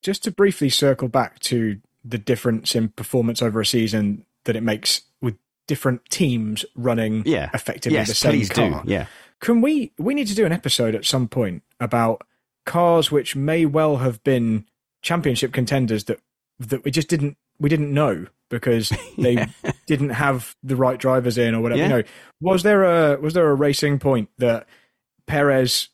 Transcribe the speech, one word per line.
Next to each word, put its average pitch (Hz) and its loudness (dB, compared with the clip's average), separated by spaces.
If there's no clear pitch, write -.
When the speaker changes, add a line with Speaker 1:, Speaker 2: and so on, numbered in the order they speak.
Speaker 1:
Just 196 -4
to 214 -2
briefly 185 2
circle 135 0
back 120 -2
to 110 -2
the 110 -6
difference 113 -2
in 113 0
performance 117 -2
over 110 0
a 104 -2
season 107 0
that 113 -2
it 113 -4
makes 107 -2
with 117 -4
different 131 -2
teams 113 -2
running 113 0
Speaker 2:
Yeah. 131 0
Speaker 1:
effectively - -2
Speaker 2:
Yes, - -2
Speaker 1:
the 110 -4
same 147 2
Speaker 2:
please 113 2
Speaker 1:
car. 82 0
Speaker 2:
do. - -6
Yeah. 98 -2
Speaker 1:
Can 233 4
we, 285 0
we 214 -2
need 285 -2
to 202 -6
do 208 2
an 160 0
episode 127 0
at 104 -6
some 127 0
point 98 -4
about 117 0
cars 170 2
which 139 -2
may 156 0
well 151 2
have 123 -2
been 117 2
championship 151 -2
contenders 120 0
that, - -6
that 127 -6
we 147 -2
just 151 -2
didn't, 143 -2
we 147 0
didn't 147 0
know 120 0
because 117 0
Speaker 2:
<laughs> - -14
Speaker 1:
they 123 4
Speaker 2:
Yeah. 110 0
Speaker 1:
didn't 143 0
have 123 -2
the 131 -4
right 127 2
drivers 127 2
in 117 2
or 113 -2
whatever. 120 0
Speaker 2:
Yeah. 165 2
Speaker 1:
You 139 4
know, 110 2
was 180 2
there 202 4
a, 160 4
was 156 -4
there 170 4
a 143 4
racing 143 2
point 127 0
that 117 0
Perez 143 0